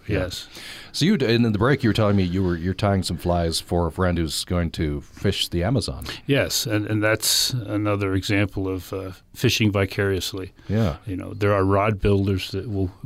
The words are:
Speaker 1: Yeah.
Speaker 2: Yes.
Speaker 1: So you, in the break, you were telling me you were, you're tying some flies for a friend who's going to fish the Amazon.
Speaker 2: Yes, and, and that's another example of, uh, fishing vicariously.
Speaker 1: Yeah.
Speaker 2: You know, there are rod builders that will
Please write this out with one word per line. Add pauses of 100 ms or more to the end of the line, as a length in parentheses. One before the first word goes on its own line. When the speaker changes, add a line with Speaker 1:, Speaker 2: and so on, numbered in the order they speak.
Speaker 1:
Yeah.
Speaker 2:
Yes. (460)
Speaker 1:
So
you,
in
the
break,
you
were
telling
me
you
were,
you're
tying
some
flies
for
a
friend
who's
going
to
fish
the
Amazon. (220)
Speaker 2:
Yes,
and,
and
that's
another
example
of,
uh, (240)
fishing
vicariously. (160)
Speaker 1:
Yeah.
Speaker 2:
You
know,
there
are
rod
builders
that
will (140)